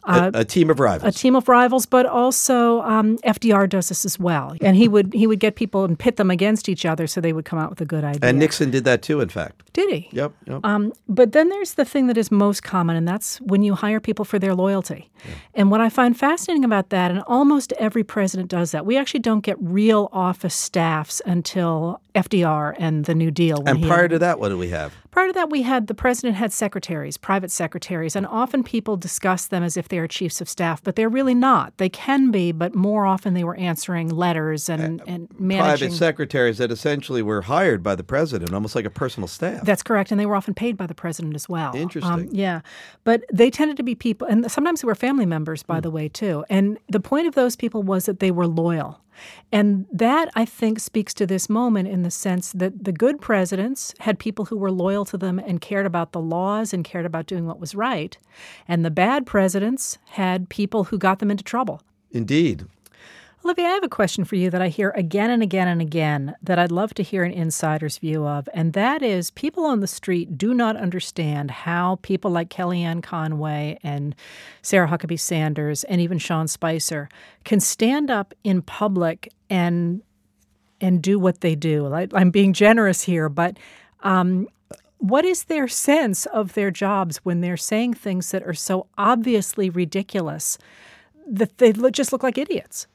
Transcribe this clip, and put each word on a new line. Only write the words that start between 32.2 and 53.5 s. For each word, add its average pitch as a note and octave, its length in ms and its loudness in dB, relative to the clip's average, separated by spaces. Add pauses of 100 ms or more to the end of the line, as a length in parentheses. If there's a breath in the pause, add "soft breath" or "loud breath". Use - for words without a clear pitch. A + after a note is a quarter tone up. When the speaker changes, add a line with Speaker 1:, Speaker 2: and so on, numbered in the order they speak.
Speaker 1:
be, F3 220 2
but E3+ 240 -2
more G3+ 300 2
often F#3+ 280 0
they F3+ 80 0
were F3 140 -4
answering E3+ 520 -4
letters D#3+ 600 -2
and, D#3+ 320 -4
Speaker 2:
Uh, - 80 -20
Speaker 1:
and F3 200 -10
Speaker 2:
private - 120 -20
Speaker 1:
managing E3 520 2
Speaker 2:
secretaries D3 680 0
that B2 120 0
essentially C3+ 520 -2
were G#2 200 0
hired B2+ 400 2
by G2 140 0
the F2 80 -8
president, C3 500 -2
almost G#2 220 -4
like A2 80 -2
a G2+ 60 -4
personal A#2+ 360 -6
staff. - 380 -8
Speaker 1:
That's G3 180 0
correct, G#3 300 -2
and G3+ 80 0
they G#3 60 0
were G#3 100 0
often G3 180 -4
paid A3+ 220 -4
by F#3 100 -6
the D#3+ 80 -10
president E3 400 -8
as C#3+ 140 -10
well. D#3+ 260 -4
Um, C3+ 60 -6
Speaker 2:
Interesting. F3 500 -4
Speaker 1:
yeah, F3+ 300 -2 (420 loud breath)
but A#3 300 2
they A#3 180 6
tended D4+ 280 -2
to C4+ 40 -4
be A#3 140 -2
people, A3+ 320 -4
and A#3 220 2
sometimes D#4+ 300 0
they C4 60 -4
were A3 80 0
family B3+ 320 0
members, D#3+ 380 -4
by E3 120 -2
Speaker 2:
Hmm. D#3+ 60 -2
Speaker 1:
the E3 80 -4
way, D#3 180 -6
too. D#3+ 400 -4
And G3+ 300 2 (100)
the G#3 120 0
point D#4 260 0
of D4+ 80 -2
those B3 220 2
people A3+ 260 -4
was F#3+ 240 0
that F#3+ 140 -4
they F#3+ 100 2
were F3 160 0
loyal. E3 540 -2 (520 loud breath)
And G#3 400 2
that, C4+ 420 2
I A3+ 120 2
think, A3 340 -2
speaks - 340 -4
to G3+ 120 -2
this F#3 240 -4
moment G#3+ 380 0
in F#3 160 -2
the E3+ 60 -2
sense F3+ 420 -4
that F#3 320 -4
the G3 80 -2
good B3+ 280 0
presidents G3+ 800 -2